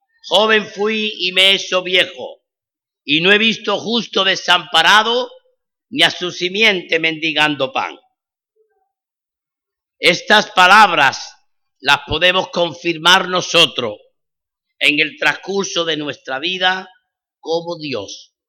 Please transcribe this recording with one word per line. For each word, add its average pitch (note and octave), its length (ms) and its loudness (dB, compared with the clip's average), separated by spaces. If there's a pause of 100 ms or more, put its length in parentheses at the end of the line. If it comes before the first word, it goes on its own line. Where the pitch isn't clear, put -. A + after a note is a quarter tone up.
(260)
"Joven G#3+ 400 2
fui G#3+ 520 -4
y F3+ 140 -4
me F#3 180 4
he G3 40 4
hecho F#3 280 -2
viejo, D#3+ 600 -4 (600)
y D3+ 160 0
no F3+ 100 2
he G#3 80 4
visto G#3 400 -2
justo G3 460 -4
desamparado, F#3+ 1040 2 (600)
ni D3 120 -2
a F3 80 2
su F3 220 -8
simiente F#3 680 -2
mendigando D3+ 760 -2
pan". F#2 260 -6 (2000)
Estas F3+ 520 2
palabras F3+ 840 4 (460)
las C#3+ 260 2
podemos F3+ 420 0
confirmar E3+ 800 0
nosotros D#3+ 680 -2 (800)
en D3 220 0
el D3+ 180 -4
transcurso F3 680 -4
de D#3+ 120 -4
nuestra C#3 420 -10
vida, F#3 500 -4 (520)
como E3 380 -6
Dios A#2+ 560 -10 (140)